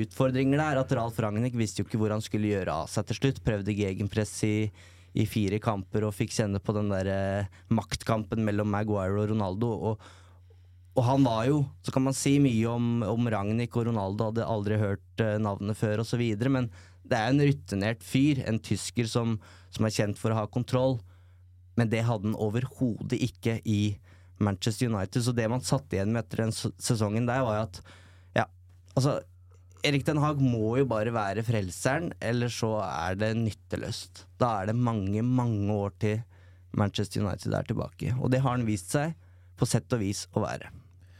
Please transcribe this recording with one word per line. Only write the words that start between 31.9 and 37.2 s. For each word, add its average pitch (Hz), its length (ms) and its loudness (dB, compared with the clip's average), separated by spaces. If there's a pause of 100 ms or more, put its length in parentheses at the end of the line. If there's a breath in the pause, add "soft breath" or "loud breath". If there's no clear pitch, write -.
eller 120 320 -2
så 110 220 -2 (100)
er 85 340 -4
det 110 220 0
nytteløst. - 840 -6 (140)
Da 120 240 2
er 98 100 -2
det 113 60 0
mange, 110 480 0
mange 117 480 2
år 101 320 -2
til 107 160 0 (560 soft breath)
Manchester 101 480 0